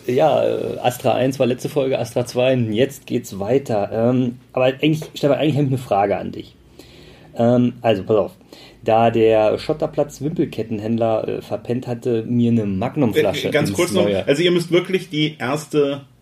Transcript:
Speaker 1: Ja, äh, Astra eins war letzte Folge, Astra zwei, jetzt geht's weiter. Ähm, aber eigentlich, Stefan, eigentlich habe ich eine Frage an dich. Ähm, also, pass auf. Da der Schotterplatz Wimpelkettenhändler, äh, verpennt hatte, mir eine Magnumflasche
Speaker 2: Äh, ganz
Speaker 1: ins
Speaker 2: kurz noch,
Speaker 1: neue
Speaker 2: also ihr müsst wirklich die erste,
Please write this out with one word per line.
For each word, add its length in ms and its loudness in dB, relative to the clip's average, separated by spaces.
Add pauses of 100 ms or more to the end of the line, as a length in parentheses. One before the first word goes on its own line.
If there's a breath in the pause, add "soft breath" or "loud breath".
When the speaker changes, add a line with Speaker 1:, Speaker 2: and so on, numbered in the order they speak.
Speaker 1:
Ja, 380 2
äh, 380 -2
Astra 320 0
eins 240 0
war 80 2
letzte 220 -2
Folge, 300 0
Astra 260 -4
zwei, 300 0
jetzt 520 0
geht's 320 -6
weiter. 540 0
Ähm, 460 0 (140)
aber 140 2
eigentlich, 340 0 (140)
Stefan, 240 0
eigentlich 180 0
habe 100 2
ich 60 0
eine 60 0
Frage 380 0
an 160 -8
dich. 220 -16 (800 loud breath)
Ähm, 460 2
also, 220 0
pass 120 2
auf. 160 0 (520 loud breath)
Da 260 4
der 480 4
Schotterplatz 640 -4
Wimpelkettenhändler, 1040 -2
äh, 140 -6
verpennt 440 -6
hatte, 400 -2
mir 260 2
eine 120 2
Magnumflasche 840 0
Speaker 2:
Äh, 20 0
ganz 200 2
Speaker 1:
ins 60 -4
Speaker 2:
kurz 160 0
noch, 120 2
Speaker 1:
neue 220 0
Speaker 2:
also 160 2
ihr 80 4
müsst 200 0
wirklich 400 0
die 280 -2
erste, 640 0 (200)